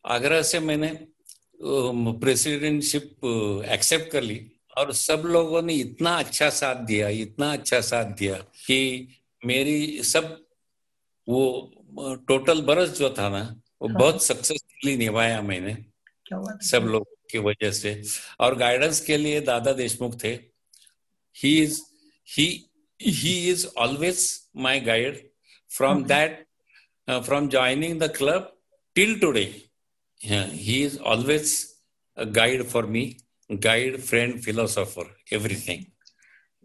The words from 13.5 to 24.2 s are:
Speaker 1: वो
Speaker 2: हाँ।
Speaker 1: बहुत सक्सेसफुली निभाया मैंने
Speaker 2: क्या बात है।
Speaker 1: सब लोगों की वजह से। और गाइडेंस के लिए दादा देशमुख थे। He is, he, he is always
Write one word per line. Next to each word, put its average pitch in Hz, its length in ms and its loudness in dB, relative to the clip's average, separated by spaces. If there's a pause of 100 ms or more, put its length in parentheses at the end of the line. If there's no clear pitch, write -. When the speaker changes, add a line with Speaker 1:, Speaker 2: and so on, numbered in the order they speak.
Speaker 1:
वो 110 60 -4
Speaker 2:
हाँ। 110 100 -2
Speaker 1:
बहुत 160 260 6
सक्सेसफुली - 760 -2
निभाया 113 440 2
मैंने 98 340 -4 (500)
Speaker 2:
क्या 190 120 -10
बात 196 260 -10
है। - 60 -2
Speaker 1:
सब 123 100 4
लोगों 110 360 -2 (160)
की 117 60 -4
वजह 104 340 0
से। 104 320 -6 (360)
और 127 160 4
गाइडेंस 127 440 2
के 151 180 0
लिए 151 240 0
दादा 131 320 0
देशमुख 120 500 -4
थे। 117 160 -4 (1040)
He 151 220 6
is, 156 60 -4 (680)
he, 160 100 4 (580)
he 175 480 0
is 175 40 -6
always 143 600 -2 (460)